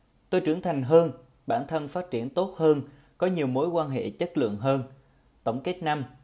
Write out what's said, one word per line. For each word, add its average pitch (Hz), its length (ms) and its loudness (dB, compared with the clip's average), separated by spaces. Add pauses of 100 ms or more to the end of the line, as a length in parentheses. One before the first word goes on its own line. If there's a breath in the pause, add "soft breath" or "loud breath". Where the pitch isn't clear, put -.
(300)
Tôi 185 100 2
trưởng 160 220 0
thành 156 200 -2
hơn, 160 300 6 (340)
bản 123 200 -2
thân 151 220 -4
phát 180 220 -8
triển 120 200 -4
tốt 185 260 -2
hơn, 156 260 4 (360 loud breath)
có 175 80 0
nhiều 175 200 0
mối 131 220 0
quan 160 220 -2
hệ 104 200 -2
chất 175 280 -4
lượng 107 180 0
hơn. 131 260 0 (640 soft breath)
Tổng 117 160 -2
kết 180 220 -6
năm, 151 220 -2 (200)